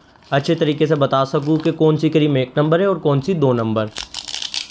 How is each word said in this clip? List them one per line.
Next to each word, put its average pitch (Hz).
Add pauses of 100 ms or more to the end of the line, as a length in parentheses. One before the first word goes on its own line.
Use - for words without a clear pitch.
(320)
अच्छे 143
तरीके 151
से 151
बता 135
सकूँ 156
कि 160
कौन 156
सी 156
क्रीम 151
एक 127
नंबर 156
है 202
और 180
कौन 143
सी 190
दो 139
नंबर। 110 (800)